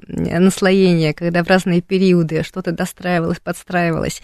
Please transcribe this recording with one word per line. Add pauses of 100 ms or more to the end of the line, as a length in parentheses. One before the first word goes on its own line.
э,
наслоение,
когда
в
разные
периоды
что-то
достраивалось,
подстраивалось,